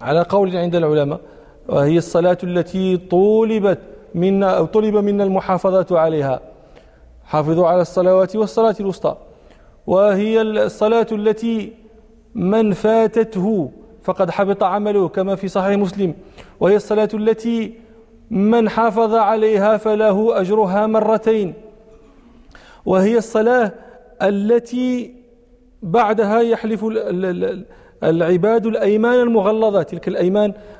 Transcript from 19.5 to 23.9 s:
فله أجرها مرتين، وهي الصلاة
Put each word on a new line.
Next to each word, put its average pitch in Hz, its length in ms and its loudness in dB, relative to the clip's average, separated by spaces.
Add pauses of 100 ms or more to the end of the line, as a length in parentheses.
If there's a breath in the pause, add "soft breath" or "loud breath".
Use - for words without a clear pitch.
فله 214 640 0
أجرها 208 460 0
مرتين، 220 640 0 (1300 loud breath)
وهي 190 320 2
الصلاة 220 540 0 (500 loud breath)